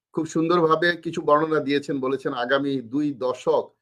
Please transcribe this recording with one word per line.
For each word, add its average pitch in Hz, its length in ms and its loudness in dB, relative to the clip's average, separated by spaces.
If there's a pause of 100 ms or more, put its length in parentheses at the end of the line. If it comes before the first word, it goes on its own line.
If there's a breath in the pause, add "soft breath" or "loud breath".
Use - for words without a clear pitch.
(140)
খুব 160 120 -4
সুন্দরভাবে 165 720 2
কিছু 170 240 -6
বর্ণনা 151 380 2
দিয়েছেন, 143 400 -2
বলেছেন 135 340 -2
আগামী 135 480 0
দুই 143 320 -4
দশক 127 680 -2